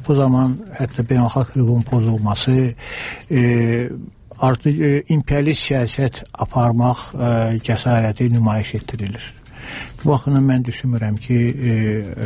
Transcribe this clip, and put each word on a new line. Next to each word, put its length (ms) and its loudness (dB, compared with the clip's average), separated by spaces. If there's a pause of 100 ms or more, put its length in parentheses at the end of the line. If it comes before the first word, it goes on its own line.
Bu 100 4
zaman 400 2 (220)
hətta 280 -4
beynəlxalq 480 2
hüququn 320 2
pozulması, 680 2 (760)
e, 120 4 (960)
artı-, 360 2
e, 160 2 (160)
imperialist 640 0
siyasət 640 -2
aparmaq, 800 0
e, 180 0 (320)
cəsarəti 720 0
nümayiş 420 0
etdirilir. 560 -10 (720)
Bu 80 2
baxımdan 320 2
mən 240 2
düşünmürəm 480 -2
ki, 200 -2
e, 380 0 (520)